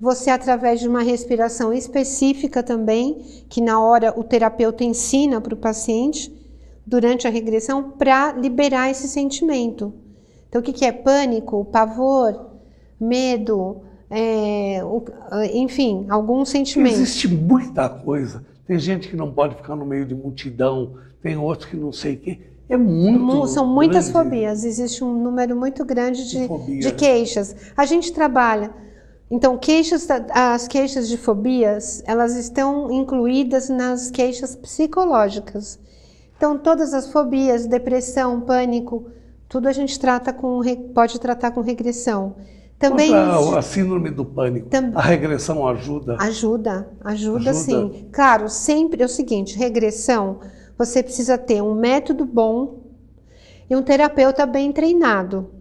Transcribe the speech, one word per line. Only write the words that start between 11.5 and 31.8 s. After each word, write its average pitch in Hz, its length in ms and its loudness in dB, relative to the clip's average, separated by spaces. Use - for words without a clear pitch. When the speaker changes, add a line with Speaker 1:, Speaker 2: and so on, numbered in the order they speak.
Speaker 1:
pavor, 233 840 0
medo, 220 840 -2
é, 208 760 -2
o, 233 180 -4
enfim, 247 560 0
algum 214 360 2
sentimento. 269 500 2
Speaker 2:
Existe 247 340 0
muita 170 600 2
coisa. 127 580 -6
Tem 175 120 0
gente 180 300 -4
que 175 80 -10
não 156 140 -6
pode 143 260 0
ficar 151 200 -10
no 143 80 -8
meio 139 220 -4
de 127 80 -6
multidão, 131 800 -4
tem 160 140 -4
outros 151 320 -6
que 170 80 -10
não 147 160 -6
sei 143 220 -6
o - 40 -10
quê. - 220 -10
É 254 120 0
muito 208 440 4
Speaker 1:
Mu-, 262 240 2
são 269 200 0
muitas 320 420 4
Speaker 2:
grande. - 40 -6
Speaker 1:
fobias, 214 340 -2
existe 240 400 -4
um 240 80 -2
número 247 320 -2
muito 262 300 -4
grande 254 420 -2
de, 254 140 -6
Speaker 2:
De 247 80 -4
fobia. 269 320 -6
Speaker 1:
de 269 120 0
queixas. 233 600 2
A 285 80 4
gente 339 280 2
trabalha, 240 580 2
então, 247 280 2
queixas 320 480 2
da, 247 180 0
as 240 120 -4
queixas 269 400 0
de 233 120 -4
fobias, 214 880 0